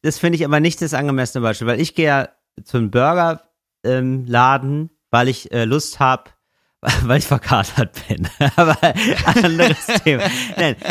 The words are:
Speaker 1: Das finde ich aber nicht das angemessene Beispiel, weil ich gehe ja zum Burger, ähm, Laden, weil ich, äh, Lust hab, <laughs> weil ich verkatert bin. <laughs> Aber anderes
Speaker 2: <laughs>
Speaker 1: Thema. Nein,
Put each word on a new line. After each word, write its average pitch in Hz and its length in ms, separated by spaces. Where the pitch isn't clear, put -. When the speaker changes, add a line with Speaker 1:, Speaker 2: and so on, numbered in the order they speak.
Speaker 1:
Das 151 180
finde 170 200
ich 156 80
aber 147 140
nicht 160 200
das 160 140
angemessene 131 480
Beispiel, 113 240
weil 117 140
ich - 140
gehe 160 120
ja 139 220
zum 113 260
Burger, 160 520
ähm, 131 420
Laden, 135 640
weil 123 180
ich, - 240
äh, 117 140
Lust 143 340
hab, 131 320
<laughs> - 180
weil 127 160
ich - 80
verkatert 120 720
bin. 95 180
<laughs> 139 160
Aber 165 200
anderes 170 600
Speaker 2:
<laughs> 226 180
Speaker 1:
Thema. 131 200
Nein, 151 180